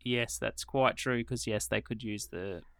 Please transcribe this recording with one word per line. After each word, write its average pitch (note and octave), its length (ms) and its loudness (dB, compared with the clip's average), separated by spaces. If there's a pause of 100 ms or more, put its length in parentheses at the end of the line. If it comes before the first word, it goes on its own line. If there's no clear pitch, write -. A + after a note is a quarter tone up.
Yes, A#2+ 340 0
that's - 240 -2
quite C3 340 4
true, B2 280 0
'cause, B2 240 -4
yes, G#2+ 180 0
they G#2+ 140 2
could A#2 240 -6
use G#2 240 -4
the, F2+ 340 -6 (180)